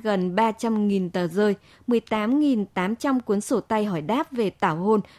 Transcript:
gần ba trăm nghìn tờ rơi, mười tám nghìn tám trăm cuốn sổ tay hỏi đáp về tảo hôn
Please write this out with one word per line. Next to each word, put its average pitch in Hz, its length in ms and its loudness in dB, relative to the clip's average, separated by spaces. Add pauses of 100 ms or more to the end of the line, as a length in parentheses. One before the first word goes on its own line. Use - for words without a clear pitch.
gần 185 320 0
ba 220 180 2
trăm 214 360 -2
nghìn 190 220 0
tờ 180 160 -2
rơi, 202 280 2 (320)
mười 233 140 2
tám 226 400 -2
nghìn 247 260 2
tám 196 300 -2
trăm 262 240 0
cuốn 208 200 -2
sổ 214 200 -2
tay 214 240 -2
hỏi 185 160 -2
đáp 226 320 -2
về 226 180 -2
tảo 170 260 -2
hôn 208 240 2 (180)